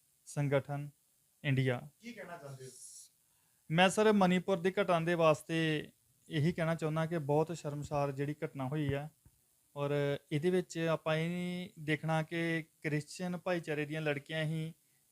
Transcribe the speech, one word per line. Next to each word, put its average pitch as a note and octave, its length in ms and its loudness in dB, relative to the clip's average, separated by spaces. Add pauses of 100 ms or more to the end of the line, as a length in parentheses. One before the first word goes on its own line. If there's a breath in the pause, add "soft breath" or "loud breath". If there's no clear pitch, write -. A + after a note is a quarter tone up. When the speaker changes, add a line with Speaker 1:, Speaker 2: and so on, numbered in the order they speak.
(260)
Speaker 1:
ਸੰਗਠਨ C#3+ 640 -2 (560)
ਇੰਡੀਆ। C3 360 2 (200)
Speaker 2:
ਕੀ A#3 120 -14
ਕਹਿਣਾ F3 240 -14
ਚਾਹੁੰਦੇ C3+ 280 -16
ਹੋ? B2 60 -18 (1000)
Speaker 1:
ਮੈਂ F3+ 180 6
ਸਰ G#3+ 240 6
ਮਣੀਪੁਰ F#3 440 4
ਦੀ F3 140 0
ਘਟਨਾ F#3 300 2
ਦੇ E3+ 140 2
ਵਾਸਤੇ D#3+ 760 2 (380)
ਇਹੀ D#3+ 240 2
ਕਹਿਣਾ E3 220 0
ਚਾਹੁੰਦਾ D#3+ 320 -2
ਕਿ E3+ 120 -2
ਬਹੁਤ D3+ 340 2
ਸ਼ਰਮਸਾਰ C#3+ 600 -4
ਜਿਹੜੀ C#3+ 220 -4 (100)
ਘਟਨਾ C#3 240 -6
ਹੋਈ C#3+ 240 -2
ਆ C#3+ 160 -4 (680)
ਔਰ C#3+ 420 0 (140)
ਇਹਦੇ D#3 180 2
ਵਿੱਚ F3+ 280 -2
ਆਪਾਂ D#3+ 380 0
ਇਹ E3 120 0
ਨਹੀਂ F3+ 400 -6 (100)
ਦੇਖਣਾ D#3 440 0
ਕਿ E3 420 -2 (180)
ਕ੍ਰਿਸਚੀਅਨ E3+ 540 -4
ਭਾਈਚਾਰੇ E3 480 -2
ਦੀਆਂ D#3 160 -6
ਲੜਕੀਆਂ D3+ 440 -2
ਹੀ D#3+ 280 -2 (400)